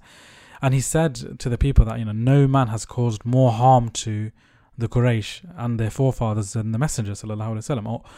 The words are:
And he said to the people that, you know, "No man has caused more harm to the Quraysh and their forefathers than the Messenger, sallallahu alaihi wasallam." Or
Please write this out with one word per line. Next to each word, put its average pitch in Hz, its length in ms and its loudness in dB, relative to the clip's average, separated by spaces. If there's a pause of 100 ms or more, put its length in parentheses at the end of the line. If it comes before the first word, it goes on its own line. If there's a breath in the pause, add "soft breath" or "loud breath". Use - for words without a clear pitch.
(600 loud breath)
And 135 120 2
he 135 80 2
said 135 580 -2
to 131 100 -6
the 120 80 -2
people 131 280 6
that, 113 140 -4
you 113 60 -6
know, 107 60 -4
"No 131 360 4
man 135 220 2
has 107 160 -6
caused 120 400 -4
more 127 260 4
harm 120 380 4
to 107 420 -6 (460 soft breath)
the 113 100 -2
Quraysh 120 540 0 (140)
and 120 240 -4
their 110 100 -2
forefathers 110 640 -2
than 113 180 -4
the 110 60 -2
Messenger, 113 360 -4
sallallahu 107 400 -8
alaihi 110 120 -8
wasallam." 113 220 -6
Or 117 160 -8 (140 loud breath)